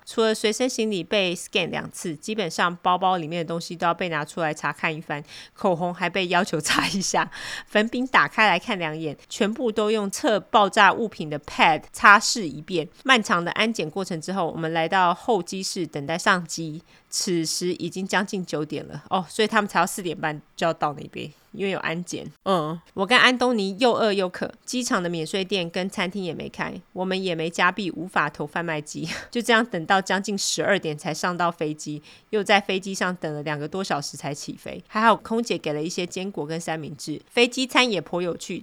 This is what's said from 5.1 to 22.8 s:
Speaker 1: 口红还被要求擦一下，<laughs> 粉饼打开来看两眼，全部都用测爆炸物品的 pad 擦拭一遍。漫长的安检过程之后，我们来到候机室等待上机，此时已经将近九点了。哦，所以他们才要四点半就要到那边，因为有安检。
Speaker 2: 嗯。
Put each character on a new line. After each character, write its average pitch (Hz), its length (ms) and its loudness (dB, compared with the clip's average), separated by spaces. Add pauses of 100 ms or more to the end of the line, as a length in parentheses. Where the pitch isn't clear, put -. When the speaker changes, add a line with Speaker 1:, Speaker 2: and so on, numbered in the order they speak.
Speaker 1:
口 190 200 0
红 175 200 -2
还 175 160 -2
被 185 180 -2
要 175 160 4
求 156 160 -2
擦 - 280 0
一 196 120 -2
下， 170 300 0 (180)
<laughs> - 180 -10
粉 214 220 2
饼 247 180 -4
打 156 220 4
开 220 180 4
来 180 120 6
看 202 200 -4
两 156 160 -2
眼， 160 220 -6 (140)
全 208 200 0
部 233 220 -2
都 214 180 0
用 208 200 0
测 220 280 2
爆 202 300 4
炸 196 240 8
物 226 160 0
品 156 220 -8
的 147 100 -4
pad 170 500 4
擦 214 300 10
拭 220 220 -2
一 151 180 -6
遍。 160 260 -4 (180)
漫 254 180 6
长 175 200 2
的 175 100 -2
安 220 200 0
检 220 160 -4
过 196 160 -4
程 170 160 -6
之 180 140 -6
后， 185 120 0
我 156 120 -4
们 160 160 -2
来 165 120 2
到 180 280 4
候 196 280 0
机 190 200 -8
室 185 240 -4
等 139 200 -8
待 160 120 -2
上 180 280 2
机， 160 360 -8 (260)
此 170 380 -2
时 180 300 -2
已 170 120 -6
经 185 180 -6
将 190 200 0
近 190 180 -4
九 156 180 -4
点 151 240 -8
了。 - 220 -14
哦， 185 180 0
所 - 160 -2
以 214 60 4
他 220 140 2
们 202 60 -2
才 180 120 2
要 175 60 4
四 202 160 -6
点 170 120 -4
半 196 240 -4 (160)
就 180 120 -2
要 160 80 2
到 151 240 -2
那 151 140 -12
边， 135 200 -10 (200)
因 190 120 -6
为 196 60 0
有 175 80 -2
安 165 260 -4
检。 - 240 -10 (160)
Speaker 2:
嗯。 170 340 0 (140)